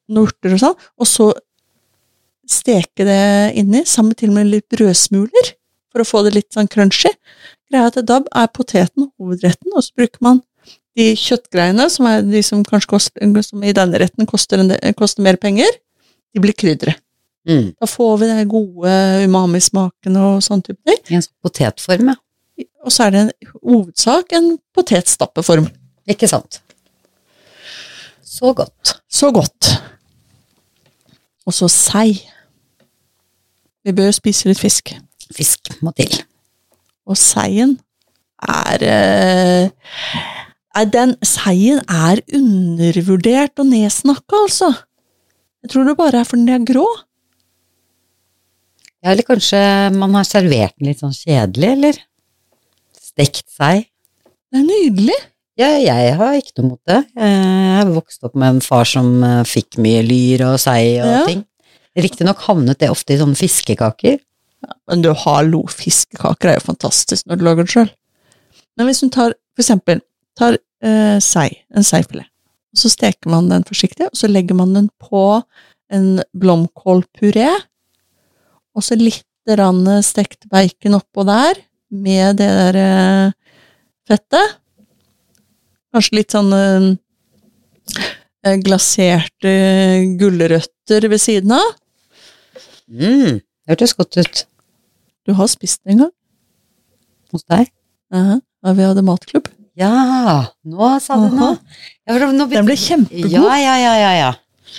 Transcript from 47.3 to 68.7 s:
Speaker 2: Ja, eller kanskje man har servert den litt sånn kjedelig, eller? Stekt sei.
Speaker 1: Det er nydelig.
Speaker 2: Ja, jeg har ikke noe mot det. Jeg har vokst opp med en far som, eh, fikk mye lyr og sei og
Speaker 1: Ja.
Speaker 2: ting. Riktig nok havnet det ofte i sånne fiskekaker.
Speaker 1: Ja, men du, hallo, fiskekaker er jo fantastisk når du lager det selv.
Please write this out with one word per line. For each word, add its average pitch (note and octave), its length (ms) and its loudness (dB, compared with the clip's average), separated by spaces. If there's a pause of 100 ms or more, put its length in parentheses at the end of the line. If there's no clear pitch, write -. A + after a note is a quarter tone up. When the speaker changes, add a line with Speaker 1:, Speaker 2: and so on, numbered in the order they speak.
Speaker 2:
Ja, F3+ 100 0
eller G3+ 120 0
kanskje G3+ 360 0 (360)
man G3 180 0
har G3 140 2
servert C#3+ 500 0
den C#3+ 120 -4
litt C3+ 100 -6
sånn C3+ 160 -6
kjedelig, C3 560 0
eller? C#4+ 280 0 (1000)
Stekt - 480 -4
sei. D#3 380 -2 (640)
Speaker 1:
Det C4 80 0
er C#4+ 80 2
nydelig. D#4 480 2 (420)
Speaker 2:
Ja, C4 180 2
jeg B2+ 400 2
har B3+ 220 0
ikke - 240 -8
noe B2+ 80 0
mot B2 180 -14
det. G3+ 120 2 (160)
Jeg F#3+ 600 2
har G3+ 160 2
vokst - 320 -6
opp A#2 100 -10
med C3 200 2
en C3 100 2
far A#2+ 240 2
som, B2+ 200 0 (160)
eh, A#2+ 200 2
fikk - 340 -6
mye A2+ 280 2
lyr B2+ 400 2
og C3 140 0
sei A#2+ 400 0
og A#2+ 60 -2
Speaker 1:
Ja. A#2+ 200 2
Speaker 2:
ting. F#3 180 -4 (520)
Riktig F3+ 280 -2
nok G3 220 0
havnet C#3 320 0
det D3+ 100 0
ofte - 240 -4
i C#3 60 0
sånne C#3+ 180 0
fiskekaker. - 840 -2 (420)
Speaker 1:
Ja, - 100 -20 (160)
men F3 140 0
du, D#3+ 100 2
hallo, D#3 520 0
fiskekaker - 840 -4
er - 40 4
jo - 180 -4
fantastisk - 540 -4
når F3 120 -6
du F3+ 60 -2
lager E3 200 2
det F3+ 80 -8
selv. A3+ 180 2 (880)